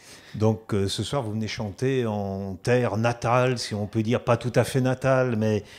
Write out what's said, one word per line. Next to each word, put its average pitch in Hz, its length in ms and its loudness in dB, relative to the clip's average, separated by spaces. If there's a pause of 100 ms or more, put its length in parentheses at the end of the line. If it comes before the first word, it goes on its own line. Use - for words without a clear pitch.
(360)
Donc, 110 400 0
euh, 98 120 2
ce - 140 -4
soir, 135 220 -2
vous 107 80 -6
venez 110 160 -4
chanter 120 580 -2
en 98 560 -4
terre 120 340 2
natale, 123 600 2
si - 160 -8
on 104 140 -4
peut 113 160 -2
dire, 113 200 0
pas 117 140 4
tout 123 160 -4
à 123 100 4
fait 131 180 0
natale, 127 540 2
mais 107 280 2 (160)